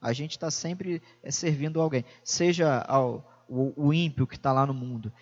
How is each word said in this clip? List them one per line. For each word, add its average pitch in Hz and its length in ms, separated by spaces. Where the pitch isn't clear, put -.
A 117 140
gente 147 240
tá - 120
sempre, 180 520
é, - 80
servindo 156 500
alguém. 143 240
Seja 170 580
ao, 127 680
o, 135 380
o 147 80
ímpio 156 320
que - 120
tá 135 140
lá 135 140
no 139 80
mundo. 123 360